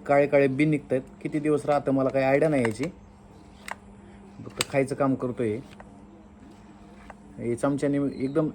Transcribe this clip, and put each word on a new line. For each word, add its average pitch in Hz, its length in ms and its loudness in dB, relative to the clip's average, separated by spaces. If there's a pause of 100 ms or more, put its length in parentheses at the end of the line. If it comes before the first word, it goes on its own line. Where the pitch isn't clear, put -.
काळे 143 200 4
काळे 143 200 4
बी 135 180 0
निघतायत. 143 380 0 (200)
किती 156 160 -4
दिवस 147 280 0
राहतं 143 260 0
मला 135 160 2
काही 135 160 0
आयडिया 143 260 4
नाही 135 120 2
याची, 113 220 -2 (1600)
फक्त - 260 -8
खायचं 135 240 0
काम 135 200 0
करतोय. 120 440 -4 (1800)
हे 117 180 -4
चमच्याने 143 680 -2
एकदम 147 300 0